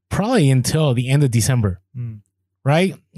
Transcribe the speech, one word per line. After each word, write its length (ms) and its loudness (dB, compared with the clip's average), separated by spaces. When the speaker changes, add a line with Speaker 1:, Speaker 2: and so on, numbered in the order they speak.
Speaker 1:
probably 420 0
until 420 0
the 160 -2
end 140 2
of 80 0
December, 480 0
Speaker 2:
Mm. 220 -12
Speaker 1:
right? 300 0